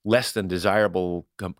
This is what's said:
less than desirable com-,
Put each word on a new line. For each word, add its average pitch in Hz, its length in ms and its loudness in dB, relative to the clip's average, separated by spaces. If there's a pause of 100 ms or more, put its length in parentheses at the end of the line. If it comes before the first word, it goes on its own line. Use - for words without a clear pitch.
less 117 280 2
than 98 160 -4
desirable 90 880 0
com-, 90 240 -8